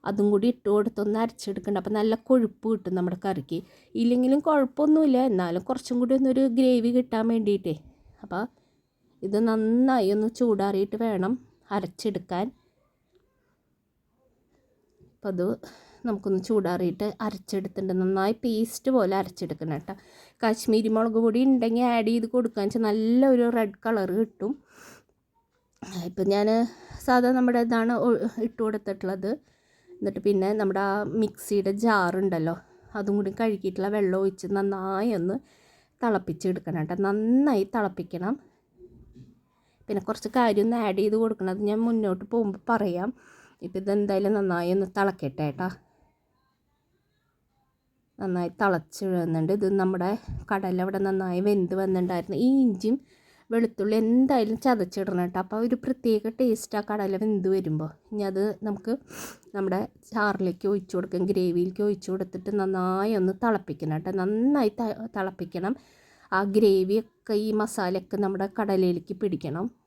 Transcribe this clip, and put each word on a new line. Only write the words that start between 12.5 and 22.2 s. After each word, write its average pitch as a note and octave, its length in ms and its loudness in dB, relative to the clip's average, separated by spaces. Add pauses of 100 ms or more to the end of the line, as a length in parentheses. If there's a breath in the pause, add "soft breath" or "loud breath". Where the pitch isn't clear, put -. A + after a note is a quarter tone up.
അപ്പം - 180 -8
അത് F3+ 140 -2 (600 loud breath)
നമുക്കൊന്ന് G3+ 420 -2
ചൂടാറിയിട്ട് F#3 580 0 (180)
അരച്ചെടുത്തിട്ടുണ്ട്. F#3+ 760 -6
നന്നായി F#3+ 340 2 (100)
പേസ്റ്റ് A3+ 520 -2
പോലെ G3 240 4
അരച്ചെടുക്കണം D#3+ 560 -6
കേട്ടോ. E3+ 180 -10 (480 loud breath)
കാശ്മീരി A3 540 2
മുളക് A3 280 2
പൊടി A3+ 240 4
ഉണ്ടെങ്കിൽ A#3+ 460 4
ആഡ് A3+ 180 2
ചെയ്ത് A#3 220 0